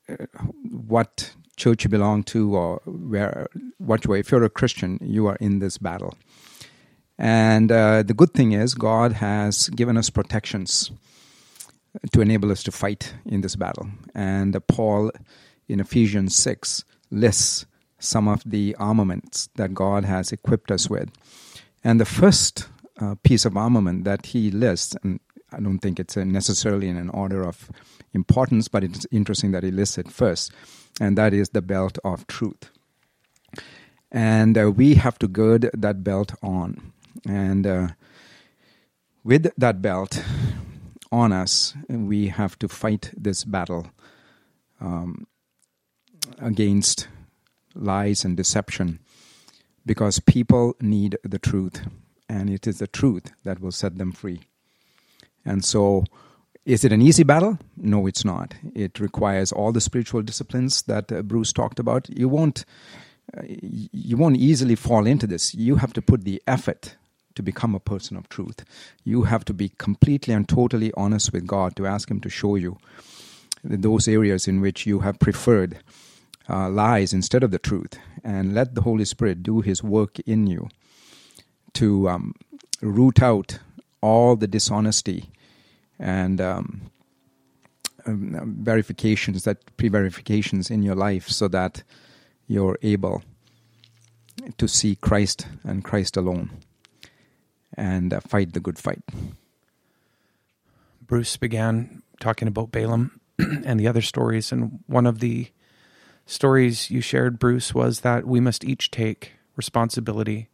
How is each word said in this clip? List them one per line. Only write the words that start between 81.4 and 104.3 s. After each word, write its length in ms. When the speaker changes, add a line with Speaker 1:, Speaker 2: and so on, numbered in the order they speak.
Speaker 1:
to, 360
um, 240
root 400
out 380
all 340
the 120
dishonesty 840
and, 420
um, 480
um, 560
verifications, 840
that 340
pre-verifications 960
in 100
your 140
life, 340
so 180
that 360
you're 340
able 400
to 100
see 280
Christ 500
and 200
Christ 340
alone 320
and, 360
uh, 80
fight 320
the 60
good 200
fight. 240
Speaker 2:
Bruce 320
began 640
talking 280
about 240
Balaam 560
<clears throat> 100
and 420
the 80
other 140
stories, 500